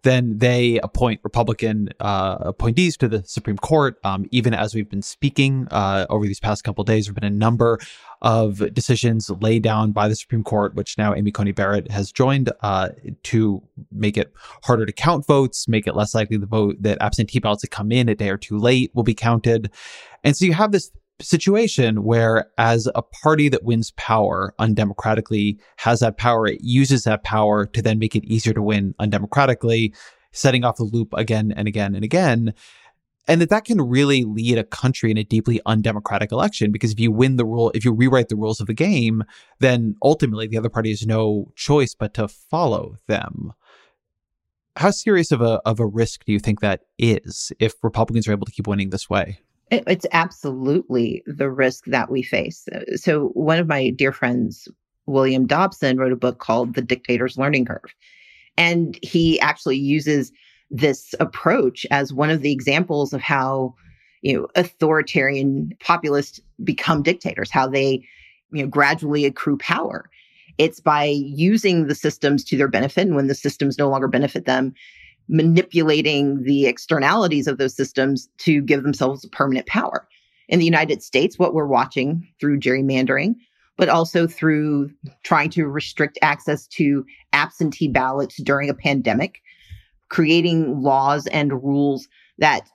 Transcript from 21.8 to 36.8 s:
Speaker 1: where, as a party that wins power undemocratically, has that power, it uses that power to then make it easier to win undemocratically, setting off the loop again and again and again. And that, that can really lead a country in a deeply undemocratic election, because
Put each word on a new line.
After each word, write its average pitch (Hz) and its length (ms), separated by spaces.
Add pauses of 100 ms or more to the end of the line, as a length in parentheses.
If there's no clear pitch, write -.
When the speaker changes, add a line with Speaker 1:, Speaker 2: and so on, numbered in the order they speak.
Speaker 1:
where, 113 540
as 117 380
a - 80
party 151 460
that 120 140
wins 113 280
power 98 680
undemocratically, 107 1000 (180)
has 117 220
that 110 180
power, 117 300
it - 140
uses 131 420
that 107 200
power 104 440
to - 140
then 110 180
make 110 160
it 104 100
easier 110 280
to 104 80
win 101 380
undemocratically, 113 960 (360)
setting 127 320
off 120 140
the 120 60
loop 110 300
again 107 420
and 107 120
again 101 260
and 98 100
again. 117 520 (720)
And 165 120
that, 165 100
that 214 160
can 220 160
really 135 420
lead 113 340
a 113 60
country - 460
in 110 80
a 107 60
deeply 110 420
undemocratic 107 640
election, 120 400
because 107 200